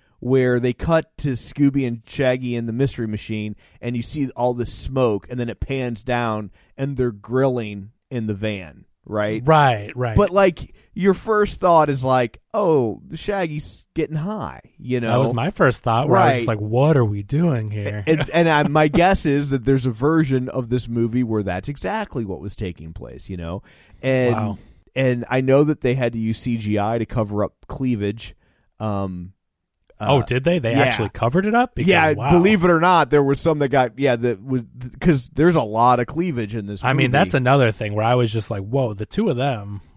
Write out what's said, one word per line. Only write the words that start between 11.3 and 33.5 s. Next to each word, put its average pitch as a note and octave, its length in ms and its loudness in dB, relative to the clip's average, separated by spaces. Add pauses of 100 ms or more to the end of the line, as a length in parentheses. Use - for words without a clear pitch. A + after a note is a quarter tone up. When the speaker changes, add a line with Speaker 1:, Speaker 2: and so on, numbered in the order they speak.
Speaker 1:
thought E3 280 4
is C3+ 140 -2
like, B2+ 360 0 (140)
"Oh, D3+ 480 0 (140)
Shaggy's E3 720 -6 (100)
getting D#3 220 -4
high," D#3 420 -8 (180)
you B2 220 -4
know? A#2 140 -2
Speaker 2:
That B2 60 4
was C3 140 2
my C3 180 -2
first C#3+ 320 2
thought, A#2 260 0
where F#3+ 100 4
I F3+ 80 6
was C#3 120 4
just A#2 100 -2
Speaker 1:
Right. A2 100 0
Speaker 2:
like, G#2+ 100 -6
"What C#3 280 4
are A#2+ 80 4
we G2+ 180 -2
doing C3 480 0
here?" G#2 340 -6
Speaker 1:
And, D#3+ 260 2
and E3 180 2
I, D3+ 140 4
my D3+ 260 2
guess F3+ 360 2
is C#3+ 260 0
that C3 140 -2
there's C3+ 200 2
a B2+ 60 0
version C3 580 0
of B2 200 -6
this A#2+ 200 -2
movie A#2 340 0
where A2 200 -2
that's F#2 260 -6
exactly F#3 560 -6
what F#2 160 -10
was G2 160 -12
taking E2+ 360 -10
place, - 360 -16
you F#2+ 80 -10
know? E2+ 260 -10 (380)
And, B2+ 340 0
Speaker 2:
Wow. G#2+ 220 -4 (360)
Speaker 1:
and B2+ 360 0
I C3 100 0
know C3 240 4
that D3+ 160 0
they B2 140 0
had B2 180 0
to A2+ 80 -6
use A2+ 200 -2
C A#2 180 -2
G G#2 200 -2
I A2 200 0
to A2+ 80 -2
cover G#2 400 -4
up - 80 -10 (160)
cleavage. A2+ 680 -4 (460)
Um, G2 500 -6 (680)
Speaker 2:
Oh, C3+ 200 2
Speaker 1:
uh, - 40 -6
Speaker 2:
did C3 200 -2
they? F3 140 2
They A#2 120 0
Speaker 1:
yeah. C3+ 120 4
Speaker 2:
actually A2+ 260 0
covered C#3+ 360 0
it G#3+ 80 0
up? B3 220 0
Because, D#3 140 0
Speaker 1:
Yeah, E3 240 4
Speaker 2:
wow. B2+ 180 -2
Speaker 1:
believe F3 320 6
it F3+ 60 6
or E3 100 4
not, E3+ 300 4
there D3 120 6
was C#3 160 2
some D#3+ 220 0